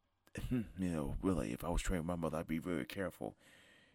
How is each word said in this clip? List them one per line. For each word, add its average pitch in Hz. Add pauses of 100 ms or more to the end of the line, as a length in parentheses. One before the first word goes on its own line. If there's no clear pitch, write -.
<laughs> -
you 123 (140)
know, 82
really, 78
if 62
I -
was 85
training 87
my 87
mother, 80
I'd 82
be 80
very 78
careful. 85 (580)